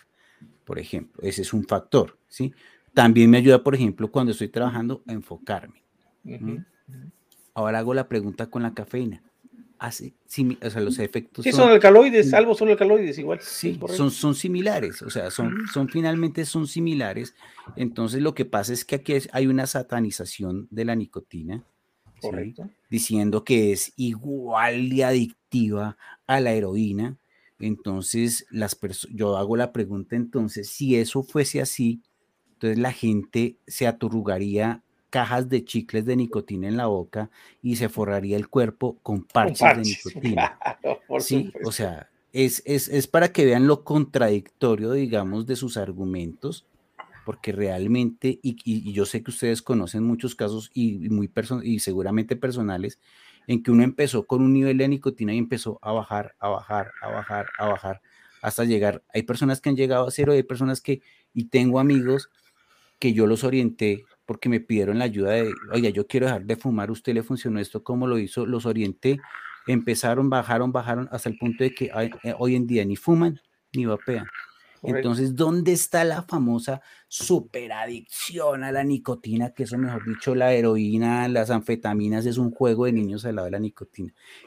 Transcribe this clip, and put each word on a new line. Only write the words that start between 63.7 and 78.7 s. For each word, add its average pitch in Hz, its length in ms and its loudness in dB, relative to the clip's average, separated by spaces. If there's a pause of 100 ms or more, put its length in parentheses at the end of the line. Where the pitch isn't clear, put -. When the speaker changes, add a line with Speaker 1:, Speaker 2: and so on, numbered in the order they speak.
Speaker 1:
porque 117 240 -4
me 117 100 4
pidieron 107 400 0
la 123 60 0
ayuda 104 260 -2
de, 110 220 0 (200)
"Oiga, 117 160 2
yo 101 160 -2
quiero 127 220 0
dejar 101 180 -2
de 110 100 -2
fumar, 110 360 -2
¿usted 117 220 -4
le 113 100 0
funcionó 117 360 -4
esto? 104 240 -8
¿Cómo 127 240 -4
lo 120 120 0
hizo?". 107 260 -4
Los 120 200 -4
orienté, 113 540 0 (480)
empezaron, 120 640 2
bajaron, 123 420 0
bajaron, 123 400 -4
hasta 120 180 -6
el 113 80 -8
punto 117 260 -2
de 131 100 0
que 127 200 -6
ay, 113 160 -2 (140)
eh, 117 140 -6
hoy 127 180 0
en 123 120 0
día 113 180 0
ni 101 100 -2
fuman 170 440 2 (340)
ni 127 120 -2
vapean. 107 420 -4 (540)
Speaker 2:
Correcto. 131 260 -2
Speaker 1:
Entonces, 131 280 -2
¿dónde 165 380 2
está 175 300 0
la 165 200 -2
famosa 131 580 -2 (260)
superadicción 120 1600 -4
a 135 80 -4